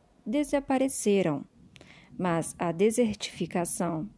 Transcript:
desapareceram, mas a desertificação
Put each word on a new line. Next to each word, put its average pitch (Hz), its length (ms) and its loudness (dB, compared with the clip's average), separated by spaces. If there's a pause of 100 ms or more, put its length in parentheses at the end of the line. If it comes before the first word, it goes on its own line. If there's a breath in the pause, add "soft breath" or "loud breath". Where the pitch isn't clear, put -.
(260)
desapareceram, 233 1200 0 (720 loud breath)
mas 170 400 -2
a 170 140 0
desertificação 185 1500 0